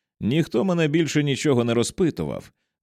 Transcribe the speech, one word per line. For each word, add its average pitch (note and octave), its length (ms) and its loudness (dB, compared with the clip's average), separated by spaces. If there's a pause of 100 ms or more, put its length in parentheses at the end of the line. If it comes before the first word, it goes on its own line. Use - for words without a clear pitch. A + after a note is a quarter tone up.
(200)
Ніхто D3 440 0
мене E3+ 240 0
більше D3+ 340 0
нічого C3+ 420 0
не A#2 100 0
розпитував, G#2 760 -2 (300)